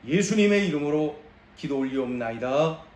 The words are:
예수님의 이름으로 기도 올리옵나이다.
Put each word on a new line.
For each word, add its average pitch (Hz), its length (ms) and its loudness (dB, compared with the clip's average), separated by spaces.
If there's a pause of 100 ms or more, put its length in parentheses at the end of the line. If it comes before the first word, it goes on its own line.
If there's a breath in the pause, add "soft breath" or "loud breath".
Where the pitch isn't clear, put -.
예수님의 202 640 2
이름으로 151 520 0 (360)
기도 143 220 -4
올리옵나이다. 131 1040 -2 (120)